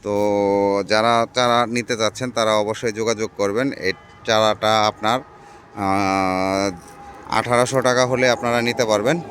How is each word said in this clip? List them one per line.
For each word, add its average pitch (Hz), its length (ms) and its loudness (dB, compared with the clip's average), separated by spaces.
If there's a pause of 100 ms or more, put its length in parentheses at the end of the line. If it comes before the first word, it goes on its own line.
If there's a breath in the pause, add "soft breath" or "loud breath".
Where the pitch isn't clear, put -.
তো 104 100 -4 (720)
যারা 113 380 2 (100)
চারা 120 300 2
নিতে 117 320 -4
চাচ্ছেন, 110 340 -2
তারা 110 220 2
অবশ্যই 107 380 -2
যোগাযোগ 110 460 -2
করবেন। 104 340 -2
এই 92 220 -4 (320)
চারাটা 110 600 2
আপনার, 107 320 -2
আহ, 95 1500 -2 (640)
আঠারোশো 123 440 0
টাকা 123 240 2
হলে 127 240 0
আপনারা 120 320 0
নিতে 120 240 0
পারবেন 110 460 0